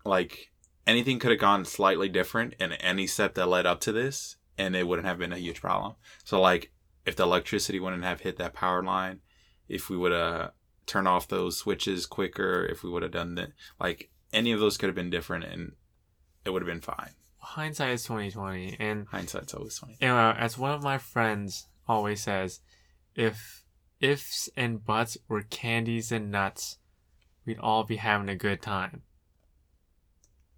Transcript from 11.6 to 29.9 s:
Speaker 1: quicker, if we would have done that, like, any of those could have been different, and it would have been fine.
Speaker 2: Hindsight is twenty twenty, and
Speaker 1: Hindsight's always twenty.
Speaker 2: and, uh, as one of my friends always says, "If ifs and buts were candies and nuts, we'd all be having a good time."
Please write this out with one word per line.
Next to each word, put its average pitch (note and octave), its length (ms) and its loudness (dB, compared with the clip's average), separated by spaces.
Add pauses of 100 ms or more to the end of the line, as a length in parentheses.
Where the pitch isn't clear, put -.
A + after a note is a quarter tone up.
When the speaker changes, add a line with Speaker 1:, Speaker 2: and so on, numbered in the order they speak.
Speaker 1:
quicker, F#2 600 0
if E2+ 180 -6
we F2+ 60 -6
would F2 140 -2
have E2+ 80 -4
done E2+ 240 -4
that, F#2 160 -6 (300)
like, F2+ 280 -4 (220)
any A2+ 220 2
of G#2+ 80 2
those G#2 160 4
could G#2 100 0
have F2+ 80 0
been F2+ 140 -4
different, E2+ 340 -4
and F2 320 -10 (720)
it G2 60 -2
would F#2 100 0
have F2 120 -6
been E2+ 60 -8
fine. - 360 -10 (240)
Speaker 2:
Hindsight D3+ 520 -4
is A#2+ 140 -2
twenty G#2 260 -4
twenty, F#2+ 480 -6
and G#2+ 300 -2
Speaker 1:
Hindsight's - 440 -8
always - 240 -10
twenty. A2 220 -16
Speaker 2:
and, B2+ 140 4
uh, A2+ 240 8
as A#2 200 -2
one C3+ 140 -2
of D3 120 -2
my C#3 140 0
friends G#2+ 720 -2 (200)
always G#2 360 0
says, F#2+ 380 -2 (540)
"If A2 500 -2 (340)
ifs - 560 0
and A#2 300 -2
buts A2 320 0 (100)
were G#2+ 160 -2
candies A#2 680 -2
and G#2+ 200 -2
nuts, G2 460 -2 (680)
we'd A2 140 -4
all A2 240 2
be A2 140 -2
having G#2 320 2
a G2 60 -2
good G2 260 -2
time." F#2+ 420 -6 (1500)